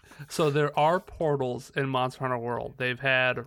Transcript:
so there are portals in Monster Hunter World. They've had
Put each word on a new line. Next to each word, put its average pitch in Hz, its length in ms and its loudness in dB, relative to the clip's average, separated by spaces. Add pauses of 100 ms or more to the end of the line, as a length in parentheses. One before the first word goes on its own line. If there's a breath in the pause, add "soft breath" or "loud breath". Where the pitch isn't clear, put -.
(280 loud breath)
so 156 220 2
there 147 280 0
are 160 220 4
portals 139 760 -2
in 139 120 0
Monster 131 340 -2
Hunter 127 180 -2
World. 117 380 -6
They've 127 220 -2
had 127 480 2